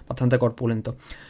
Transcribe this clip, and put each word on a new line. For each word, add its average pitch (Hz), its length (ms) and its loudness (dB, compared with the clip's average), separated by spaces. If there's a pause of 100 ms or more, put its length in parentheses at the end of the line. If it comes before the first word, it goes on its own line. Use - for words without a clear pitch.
bastante 123 320 2
corpulento. 117 580 -2 (340)